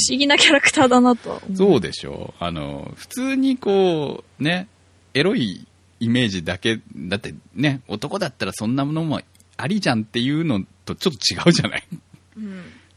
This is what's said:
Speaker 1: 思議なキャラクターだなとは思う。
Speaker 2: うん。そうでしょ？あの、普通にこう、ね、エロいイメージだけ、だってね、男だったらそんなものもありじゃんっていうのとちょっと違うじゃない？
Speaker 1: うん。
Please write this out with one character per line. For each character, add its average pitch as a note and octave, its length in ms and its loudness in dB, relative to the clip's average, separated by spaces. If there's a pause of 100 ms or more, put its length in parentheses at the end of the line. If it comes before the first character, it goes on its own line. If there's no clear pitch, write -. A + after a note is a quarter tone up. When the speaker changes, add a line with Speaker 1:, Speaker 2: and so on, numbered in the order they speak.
(100)
Speaker 1:
思 B3+ 60 0
議 C#4 120 2
な C#4+ 100 4
キ - 100 4
ャ - 40 6
ラ C#4 80 4
ク - 120 2
タ D4+ 100 4
ー C4 60 6
だ B3 120 6
な B3 160 6
と - 140 -12
は - 80 -8
思 - 80 -14
う。 - 40 -10
Speaker 2:
う - 20 -4
ん。 F#3+ 40 -4
そ F#3 220 6
う - 20 4
で C#2 120 -6
し - 140 -12
ょ？ - 320 -10
あ E2+ 140 -4
の、 C#2+ 440 -8
普 - 120 -18
通 C4 260 -4
に C4 220 2
こ F#3 680 0 (140)
う、 - 40 -4
ね、 F3+ 260 -2 (460)
エ C3+ 80 4
ロ F#3+ 120 4
い B2 320 -4 (320)
イ A2+ 100 -2
メ B2 180 4
ー - 20 2
ジ F#2 160 -2
だ F2 140 -4
け、 A2+ 220 0 (140)
だ F2+ 220 -4
っ F#2+ 40 -6
て D2+ 140 -12 (200)
ね、 C3+ 340 0
男 D3 300 -6
だ F3+ 100 -4
っ - 80 -12
た G#2+ 100 -4
ら F#2+ 60 -4
そ - 140 -6
ん A#2+ 100 0
な C#3 80 0
も D3 80 -4
の D#3+ 120 -2
も C#3 160 -2 (360)
あ A#2 100 -8
り G3+ 140 0
じ F3+ 80 -2
ゃ B2+ 80 2
ん A2 60 0
っ - 20 -6
て A#2 160 -4
い B2+ 100 0
う D3+ 140 -2
の A2 200 0 (200)
と F#2 100 -8
ち - 140 -2
ょ - 20 4
っ C#3+ 40 -10
と - 340 0
違 - 20 8
う - 20 4
じ - 100 2
ゃ - 60 -2
な - 100 -6
い？ - 60 -10 (520)
Speaker 1:
う A3 40 -16
ん。 F#3+ 240 -12 (320)